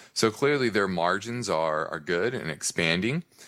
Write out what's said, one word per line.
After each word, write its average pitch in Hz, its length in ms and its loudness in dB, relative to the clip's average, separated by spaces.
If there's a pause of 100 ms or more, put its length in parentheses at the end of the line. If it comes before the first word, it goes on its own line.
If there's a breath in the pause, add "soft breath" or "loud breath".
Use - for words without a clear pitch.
(140 loud breath)
So 110 160 4
clearly 139 380 2
their 101 180 2
margins 98 640 -2
are, 78 380 0
are 80 100 -6
good 87 340 -2
and 117 160 -6
expanding. 92 760 0 (240 loud breath)